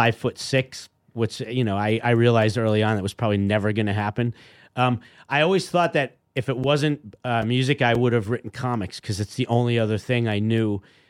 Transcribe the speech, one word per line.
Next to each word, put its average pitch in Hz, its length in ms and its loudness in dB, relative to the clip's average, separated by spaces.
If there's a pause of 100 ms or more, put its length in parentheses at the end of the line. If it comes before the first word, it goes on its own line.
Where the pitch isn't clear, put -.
(240)
five-foot-six, - 640 -4 (240)
which, 113 280 -4
you 123 220 -2
know, 101 140 0
I, 107 260 0
I 120 80 2
realized 117 460 4
early 107 260 2
on 110 120 2
that 98 80 -2
was 95 120 -4
probably 107 220 0
never 101 360 0
gonna 104 200 -2
happen. 107 400 -2 (420)
Um, 127 240 0 (280)
I 143 140 0
always 185 280 0
thought 170 240 0
that 139 240 -2 (180)
if 127 140 -4
it 120 80 -2
wasn't, 143 680 0
uh, 117 200 0
music, 127 380 0
I 120 140 4
would 120 180 2
have 107 160 0
written 117 220 -4
comics, 117 480 -6
'cause 101 200 -6
it's - 160 -6
the 127 120 -4
only 120 320 2
other 107 180 0
thing 120 300 0
I 104 120 0
knew 107 420 0 (280)